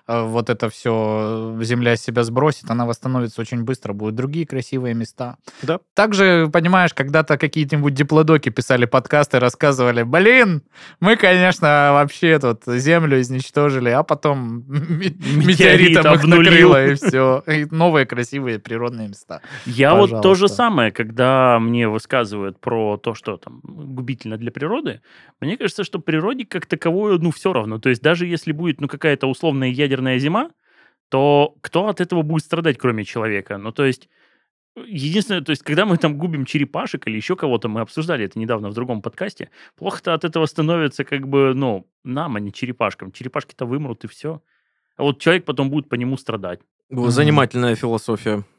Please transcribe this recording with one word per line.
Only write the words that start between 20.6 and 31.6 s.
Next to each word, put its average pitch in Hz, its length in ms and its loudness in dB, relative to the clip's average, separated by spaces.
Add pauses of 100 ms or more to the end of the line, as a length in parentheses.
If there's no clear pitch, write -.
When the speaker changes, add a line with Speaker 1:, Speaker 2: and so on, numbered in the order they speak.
Speaker 3:
когда 123 720 2
мне 117 260 0
высказывают 107 760 -4
про 110 360 -4
то, 110 180 -8
что 107 220 -10
там - 240 -20 (400)
губительно 117 380 -10
для 117 120 -10
природы, 175 500 -8 (420)
мне 147 160 -6
кажется, 202 260 -6
что 185 140 -8
природе 180 480 -4
как 175 200 -10
таковое, 185 520 -2
ну, 165 120 -2
всё 190 220 -4
равно. 110 260 -4
То 120 120 0
есть 120 120 -2
даже 170 240 0
если 165 260 -6
будет, 156 280 -6
ну, 143 80 -4
какая-то 143 380 -2
условная 135 420 -2
ядерная 131 500 -2
зима, 175 300 -2 (640)
то 143 500 2